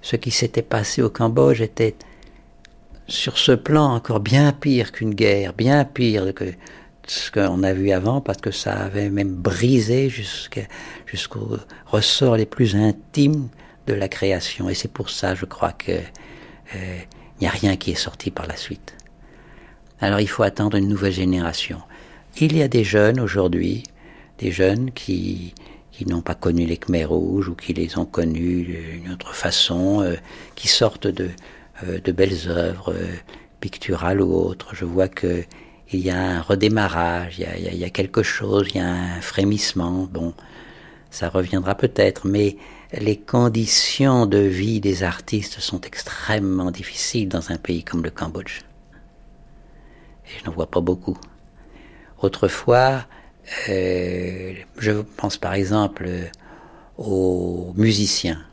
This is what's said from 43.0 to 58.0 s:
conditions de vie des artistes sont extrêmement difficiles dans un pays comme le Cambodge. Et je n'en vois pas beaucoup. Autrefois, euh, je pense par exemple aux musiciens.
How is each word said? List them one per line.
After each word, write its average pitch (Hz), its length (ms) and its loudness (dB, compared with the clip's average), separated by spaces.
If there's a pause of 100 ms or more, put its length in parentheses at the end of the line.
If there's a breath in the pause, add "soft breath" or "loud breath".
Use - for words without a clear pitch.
conditions 120 1080 2
de 101 140 4
vie 101 400 2
des 95 240 0
artistes 95 560 -4
sont - 220 -6
extrêmement 95 920 -2
difficiles 98 580 -4
dans 85 220 -4
un 87 60 -4
pays 85 260 -4
comme 82 220 -4
le 80 60 -4
Cambodge. - 500 -10 (1700 soft breath)
Et - 120 -16
je - 80 -14
n'en 82 60 -8
vois 82 180 -12
pas 87 100 0
beaucoup. 90 380 -4 (1040 loud breath)
Autrefois, 123 840 2 (640 loud breath)
euh, 92 840 -2 (240)
je 110 140 0
pense 107 460 -4
par 92 160 -4
exemple 98 540 0 (880 loud breath)
aux 90 760 -2
musiciens. 101 640 2 (120)